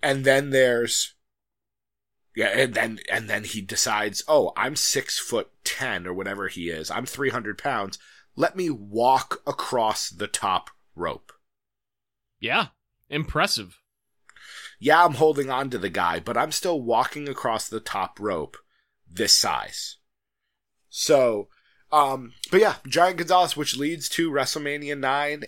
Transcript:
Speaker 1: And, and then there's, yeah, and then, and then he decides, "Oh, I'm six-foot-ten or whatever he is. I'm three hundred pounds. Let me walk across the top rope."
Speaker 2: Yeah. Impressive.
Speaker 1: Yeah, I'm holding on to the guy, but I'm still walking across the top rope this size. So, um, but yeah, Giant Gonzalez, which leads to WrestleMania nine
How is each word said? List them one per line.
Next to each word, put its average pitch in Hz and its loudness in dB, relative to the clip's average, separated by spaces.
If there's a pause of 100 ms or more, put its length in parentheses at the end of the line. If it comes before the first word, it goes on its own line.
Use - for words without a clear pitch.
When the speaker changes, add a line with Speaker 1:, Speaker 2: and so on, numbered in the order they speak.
Speaker 1:
And, 139 2
and 135 -2
then 139 4
there's, 123 2 (1200)
yeah, 107 0
and 127 2
then, 113 -2 (120)
and 110 -4
then 107 -4
he 101 -6
decides, 104 -2
"Oh, 143 4
I'm 131 -2
six-foot-ten - -4
or 90 -6
whatever 98 -6
he 85 -6
is. 80 -6
I'm 85 -6
three 135 -4
hundred 110 -6
pounds. 107 -4 (380)
Let 165 0
me 180 -2
walk 117 0
across 113 -2
the 98 -8
top - -2 (260)
rope." - -6 (1080)
Speaker 2:
Yeah. 143 0 (420)
Impressive. 151 -4 (1000)
Speaker 1:
Yeah, 151 8
I'm 165 6
holding 143 4
on 131 -2
to 120 -4
the 95 -2
guy, 85 0
but 113 -2
I'm 156 0
still 175 0
walking 127 0
across 120 -4
the 110 -8
top - -6
rope 92 -4 (500)
this 98 2
size. - -2 (920)
So, 123 4 (420)
um, 135 2 (180)
but 190 6
yeah, 208 4 (120)
Giant 170 4
Gonzalez, 175 4
which 147 -4
leads 147 -4
to 165 0
WrestleMania 143 -4
nine 143 -2